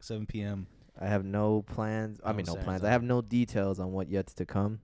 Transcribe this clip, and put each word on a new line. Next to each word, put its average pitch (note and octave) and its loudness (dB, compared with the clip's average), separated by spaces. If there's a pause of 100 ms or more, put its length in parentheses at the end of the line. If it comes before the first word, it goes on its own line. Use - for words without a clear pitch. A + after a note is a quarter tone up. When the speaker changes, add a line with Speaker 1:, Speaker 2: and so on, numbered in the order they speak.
Speaker 1:
seven G#2+ -6
P G#2+ -4
M. G2+ -4 (320)
Speaker 2:
I G2 -4
have G2+ 2
no G#2 2
plans. A2 -4
I G#2+ -2
mean, G#2 -2
Speaker 1:
Almost - -2
Speaker 2:
no E2+ 0
Speaker 1:
there, F#2+ -4
Speaker 2:
plans. F#2 0
Speaker 1:
so G2+ 2
Speaker 2:
I G#2+ 4
have A#2+ 4
no B2 2
details G#2 2
on F#2 -4
what F#2+ 0
yet's F#2+ 0
to F2 -4
come. G#2 0